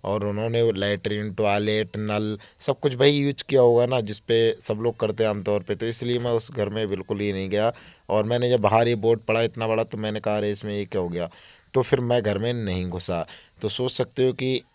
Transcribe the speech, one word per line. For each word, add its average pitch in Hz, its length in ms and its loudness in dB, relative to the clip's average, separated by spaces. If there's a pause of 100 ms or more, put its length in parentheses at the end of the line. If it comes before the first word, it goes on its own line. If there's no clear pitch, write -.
और 101 220 -2
उन्होंने 113 460 0
लैट्रिन, 101 600 -2
टॉयलेट, 107 640 0
नल, 107 420 -2 (220)
सब - 200 -2
कुछ 135 160 0
वही 139 140 6
यूज़ 143 380 0
किया 135 120 4
होगा 120 260 6
ना, 127 140 0
जिस 104 180 -6
पे 113 420 2
सब - 140 -4
लोग 113 260 -4
करते 107 220 0
हैं 107 80 4
आमतौर 101 320 0
पे, 104 120 -4
तो 113 120 -4
इसलिए 120 320 -2
मैं 120 120 -2
उस 117 220 -2
घर 101 160 -2
में 107 200 -2
बिल्कुल 101 320 -4
ही 101 120 0
नहीं 95 180 -4
गया। 107 220 2 (360)
और 104 160 2
मैंने 120 260 0
जब 123 100 4
बाहर 110 280 4
ये 120 60 4
बोर्ड 113 260 2
पढ़ा 113 220 0
इतना 113 260 -2
बड़ा, 113 160 2
तो 113 140 -8
मैंने 107 220 -4
कहा, 104 160 0
"अरे, 104 140 0
इसमें 104 240 -6
ये 104 100 -4
क्या 92 180 -4
हो 87 60 -2
गया?" 85 220 -6 (440)
तो 127 80 4
फिर 127 180 0
मैं 120 220 0
घर 101 160 -2
में 117 140 -2
नहीं 92 340 -4
घुसा। 87 400 -6 (360)
तो 110 60 -4
सोच 123 240 -4
सकते 127 340 -2
हो 127 60 2
कि 127 300 -4 (120)